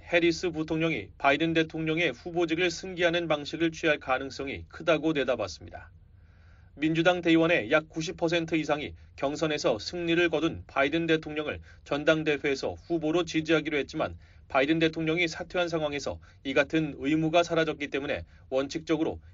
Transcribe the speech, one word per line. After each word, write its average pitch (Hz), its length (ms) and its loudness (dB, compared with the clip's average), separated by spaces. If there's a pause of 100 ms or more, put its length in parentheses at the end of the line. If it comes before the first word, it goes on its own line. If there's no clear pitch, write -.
(120)
해리스 170 400 2
부통령이 160 680 -2
바이든 147 360 2
대통령의 160 580 0
후보직을 170 580 0
승계하는 170 600 0
방식을 156 420 -2
취할 156 280 0
가능성이 131 680 -4
크다고 160 460 0
내다봤습니다. 113 760 -4 (840)
민주당 165 460 2
대의원의 165 500 4
약 156 180 2
구십 165 280 -6
퍼센트 165 380 0
이상이 147 380 -2 (220)
경선에서 147 640 0
승리를 170 500 0
거둔 151 380 -2
바이든 147 380 0
대통령을 151 540 -2 (260)
전당대회에서 147 880 0 (120)
후보로 165 380 0
지지하기로 156 520 0
했지만 135 400 -4 (300)
바이든 143 320 2
대통령이 165 500 0
사퇴한 175 400 -4
상황에서 151 500 -4 (240)
이 135 100 -4
같은 147 440 2
의무가 156 460 2
사라졌기 156 460 -2
때문에 139 360 -4 (240)
원칙적으로 139 720 -2 (140)